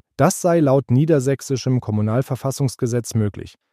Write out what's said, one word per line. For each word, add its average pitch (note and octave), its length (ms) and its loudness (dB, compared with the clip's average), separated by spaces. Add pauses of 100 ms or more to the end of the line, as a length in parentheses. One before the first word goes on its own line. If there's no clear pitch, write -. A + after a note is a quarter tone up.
(160)
Das D#3 260 2
sei E3+ 180 2
laut C#3 320 2
niedersächsischem C3 920 0
Kommunalverfassungsgesetz A#2+ 1300 -4
möglich. G#2+ 400 -4 (180)